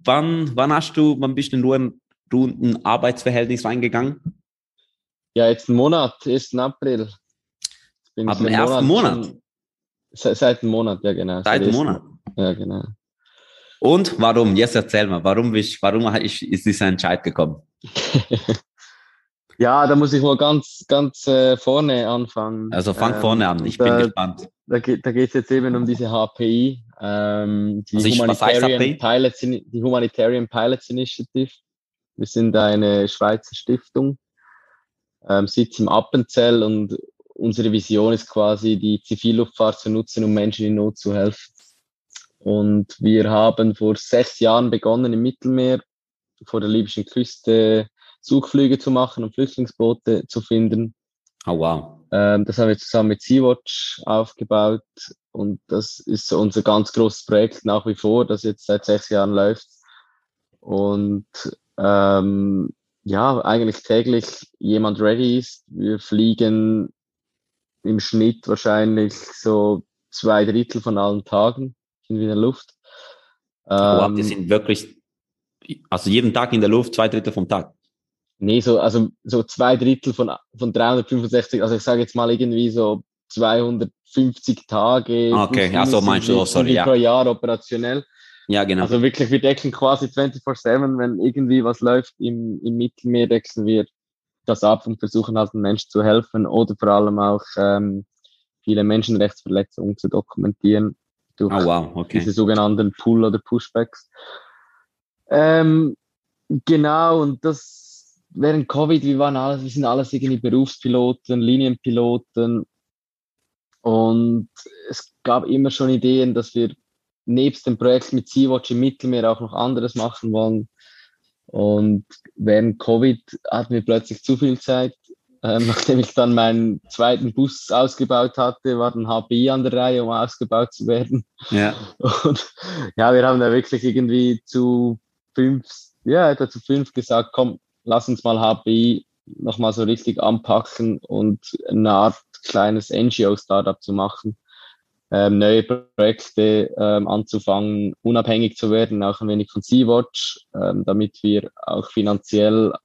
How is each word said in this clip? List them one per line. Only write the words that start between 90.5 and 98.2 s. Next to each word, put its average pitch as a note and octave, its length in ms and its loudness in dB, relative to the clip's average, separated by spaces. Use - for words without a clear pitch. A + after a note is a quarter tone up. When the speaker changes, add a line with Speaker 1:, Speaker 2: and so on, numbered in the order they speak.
Speaker 2:
seven, C3 420 0
wenn B2 240 -2
irgendwie C3 420 2
was A#2 160 -2
läuft B2 380 0
im, A#2 480 -6
im A#2 100 -4
Mittelmeer, A#2+ 520 -2
decken A2+ 380 -2
wir G#2+ 200 2
das A2 180 -2
ab A2 240 2
und A2 120 -6
versuchen A2 380 -2
halt G#2 160 -2
den G#2+ 80 -4
Menschen G2+ 280 -2
zu G#2 140 0
helfen A2 420 2
oder G#2 320 0
vor G#2 120 0
allem G#2 300 2
auch, G2+ 260 0
ähm, G2+ 500 -2